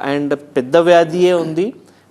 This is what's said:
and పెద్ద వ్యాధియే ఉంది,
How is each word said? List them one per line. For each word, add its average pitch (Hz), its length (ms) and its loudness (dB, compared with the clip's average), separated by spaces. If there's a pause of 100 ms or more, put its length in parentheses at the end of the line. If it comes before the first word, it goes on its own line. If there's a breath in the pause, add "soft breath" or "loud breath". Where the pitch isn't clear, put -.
(160)
and 143 200 -4
పెద్ద 139 420 -2
వ్యాధియే 170 560 2
ఉంది, 165 400 -4 (380 soft breath)